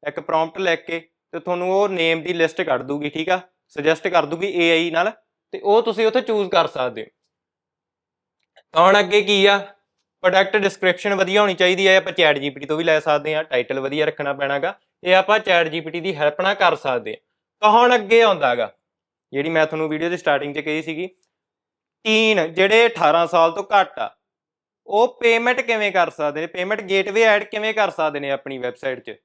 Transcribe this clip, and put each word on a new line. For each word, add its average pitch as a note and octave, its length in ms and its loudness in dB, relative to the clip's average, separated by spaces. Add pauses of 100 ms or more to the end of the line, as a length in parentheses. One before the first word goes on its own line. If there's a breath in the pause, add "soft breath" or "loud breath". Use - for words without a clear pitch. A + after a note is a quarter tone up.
ਇੱਕ D3+ 120 -8
ਪ੍ਰੌਂਪਟ D#3+ 380 -2
ਲਿਖ F3 280 -2
ਕੇ, E3 240 -10 (220)
ਤੇ E3 80 -10
ਤੁਹਾਨੂੰ F3+ 320 -4
ਉਹ G3 180 2
ਨੇਮ E3 320 0
ਦੀ F3 120 -6
ਲਿਸਟ D#3+ 280 0
ਕੱਢ C#3 200 0
ਦੂਗੀ, C#3+ 280 -6
ਠੀਕ D#3 200 -8
ਆ, F#3 100 2 (280)
ਸੁਜੈਸਟ D#3 400 -2
ਕਰ F3 180 2
ਦੂਗੀ E3 220 -6
ਏ E3+ 240 2
ਆਈ E3 200 0
ਨਾਲ, F3 200 0 (400)
ਤੇ G3+ 80 -12
ਉਹ G#3 220 2
ਤੁਸੀਂ A3 260 -2
ਉੱਥੇ A3+ 140 0
ਚੂਜ਼ G#3 280 -2
ਕਰ E3 180 2
ਸਕਦੇ A#2+ 360 -6
ਹੋ। - 40 -18 (1600)
ਤਾਂ D#3+ 100 2
ਹੁਣ F#3+ 180 8
ਅੱਗੇ G#3 220 2
ਕੀ G3 240 2
ਆ? G3+ 120 6 (640)
ਪ੍ਰੋਡਕਟ F#3+ 360 2
ਡਿਸਕ੍ਰਿਪਸ਼ਨ G3 580 0
ਵਧੀਆ F#3+ 260 2
ਹੋਣੀ G3+ 120 2
ਚਾਹੀਦੀ F#3 340 2
ਹੈ, F#3+ 100 6
ਆਪਾਂ F#3+ 140 -2
ਚੈਟ D#3 260 4
ਜੀ C#3 120 -4
ਪੀ C#3 100 -14
ਟੀ C#3+ 60 -12
ਤੋਂ D3+ 120 -2
ਵੀ E3 60 -4
ਲੈ D#3+ 160 2
ਸਕਦੇ D3+ 360 -2
ਹਾਂ, D#3 80 -4
ਟਾਈਟਲ C3+ 360 -4
ਵਧੀਆ C#3 260 -2
ਰੱਖਣਾ D3 280 -4
ਪੈਣਾ C#3 260 -4
ਗਾ, F3 200 -6 (240)
ਇਹ F3+ 120 2
ਆਪਾਂ F#3+ 240 2
ਚੈਟ F3 280 0
ਜੀ D#3 120 -6
ਪੀ D#3 120 -12
ਟੀ E3+ 80 -8
ਦੀ E3 160 -6
ਹੈਲਪ D3 260 -2
ਨਾਲ G3 140 0
ਕਰ F3+ 200 2
ਸਕਦੇ A#2+ 360 -6
ਹਾਂ। G#2 60 -12 (420)
ਤਾਂ G#3+ 100 4
ਹੁਣ A#3+ 260 6
ਅੱਗੇ A3+ 260 2
ਆਉਂਦਾ D#3 340 2
ਗਾ, A2+ 200 -4 (580)
ਜਿਹੜੀ C#3+ 160 -4
ਮੈਂ D#3+ 160 2
ਤੁਹਾਨੂੰ D#3 240 -4
ਵੀਡੀਓ D#3 200 -4
ਦੀ F3+ 80 -6
ਸਟਾਰਟਿੰਗ C#3+ 380 -2
'ਚ D3+ 40 -6
ਕਹੀ D3+ 220 -6
ਸੀਗੀ, D#3+ 260 -10 (960)
ਟੀਨ G#3+ 500 2
ਜਿਹੜੇ G3+ 340 4
ਅਠਾਰਾਂ E3+ 400 2
ਸਾਲ E3 240 2
ਤੋਂ G3 120 -8
ਘੱਟ G3 360 0
ਆ, G#2+ 180 -8 (680)
ਉਹ A3+ 340 0
ਪੇਮੈਂਟ A#3+ 400 0
ਕਿਵੇਂ A3 300 -2
ਕਰ F3 180 0
ਸਕਦੇ D3+ 320 -6
ਨੇ, E3+ 60 -8
ਪੇਮੈਂਟ F#3 340 -6
ਗੇਟਵੇ G3 420 0
ਐਡ G#3 200 2
ਕਿਵੇਂ G#3+ 300 -6
ਕਰ G3+ 160 0
ਸਕਦੇ D3+ 300 -4
ਨੇ C#3 120 -6
ਆਪਣੀ C3+ 260 -8
ਵੈੱਬਸਾਈਟ B2 420 -8
'ਚ? A2 260 -16